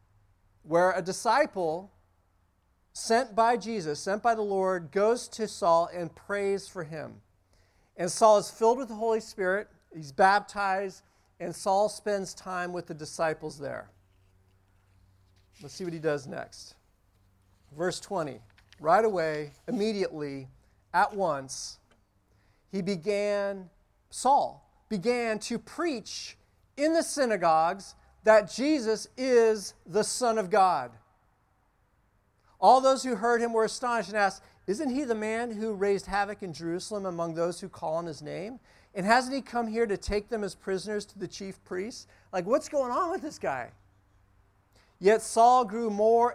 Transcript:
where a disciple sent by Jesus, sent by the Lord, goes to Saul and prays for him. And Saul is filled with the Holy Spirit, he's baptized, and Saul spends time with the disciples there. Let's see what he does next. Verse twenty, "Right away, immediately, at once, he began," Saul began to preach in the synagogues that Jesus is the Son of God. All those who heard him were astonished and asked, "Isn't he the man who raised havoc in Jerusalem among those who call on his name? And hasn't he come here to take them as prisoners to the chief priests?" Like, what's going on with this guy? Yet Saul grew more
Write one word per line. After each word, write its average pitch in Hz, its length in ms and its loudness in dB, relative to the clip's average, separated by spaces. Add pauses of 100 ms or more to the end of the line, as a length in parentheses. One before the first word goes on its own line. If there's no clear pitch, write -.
(640)
where 175 300 4
a 180 80 -2
disciple 185 880 0 (1000)
sent 226 420 -2
by 226 220 2
Jesus, 185 420 -6
sent 208 240 -4
by 233 120 2
the 214 80 -4
Lord, 190 500 -2
goes 226 360 2
to 214 200 -8
Saul 170 440 2
and 170 220 -8
prays 196 540 -4
for 180 160 -10
him. 135 380 -14 (760)
And 180 160 -4
Saul 220 240 8
is - 140 0
filled 226 280 2
with 269 100 -6
the 226 60 -12
Holy 220 260 0
Spirit, 202 460 -2 (280)
he's 151 180 -14
baptized, 196 880 2 (380)
and 170 160 -8
Saul 202 320 2
spends 202 460 -6
time 180 380 -8
with 175 140 -8
the 170 80 -12
disciples 156 640 -4
there. 123 320 -10 (1700)
Let's 139 120 -16
see 196 100 -10
what 170 100 -6
he 165 40 -8
does 147 280 -2
next. - 480 -14 (1040)
Verse 170 220 -4
twenty, 151 440 -8 (380)
"Right 175 240 4
away, 156 480 -2 (160)
immediately, 160 800 -4 (440)
at 202 220 2
once, 147 640 -6 (920)
he 190 120 -4
began," 202 880 -2 (400)
Saul 196 580 0 (200)
began 220 520 -2
to 233 180 -6
preach - 800 -6 (400)
in 302 160 2
the 330 100 2
synagogues 185 920 0 (300)
that 208 260 8
Jesus 233 560 0 (100)
is 226 580 4 (120)
the 196 160 0
Son 226 340 -2
of 196 140 -2
God. 175 400 4 (1700)
All 233 220 8
those 269 240 4
who 254 120 -2
heard 233 240 2
him 233 120 -2
were 226 120 2
astonished 233 440 -4
and 208 100 -6
asked, 196 240 0 (240)
"Isn't 247 240 -2
he 262 140 -2
the 233 100 -2
man 220 380 -4
who 214 220 -4
raised 196 320 0
havoc 202 360 -4
in 185 100 -8
Jerusalem 175 540 -6
among 170 280 -6
those 170 260 -2
who 196 80 -12
call 160 260 -6
on 170 120 -4
his 147 160 -10
name? 160 360 -10 (360)
And 190 120 -4
hasn't 254 280 2
he 269 80 -4
come 233 260 -6
here 226 180 0
to 202 100 -2
take 202 320 -4
them 220 140 -4
as 190 140 -6
prisoners 196 500 -6
to - 120 -20
the 185 100 -8
chief - 340 -14
priests?" 196 460 -10 (240)
Like, 180 140 -4
what's 285 220 0
going 269 220 -2
on 330 200 0
with 339 120 -6
this - 160 -12
guy? 131 340 -6 (1300)
Yet 214 240 4
Saul 247 420 6
grew 220 260 -4
more 226 440 4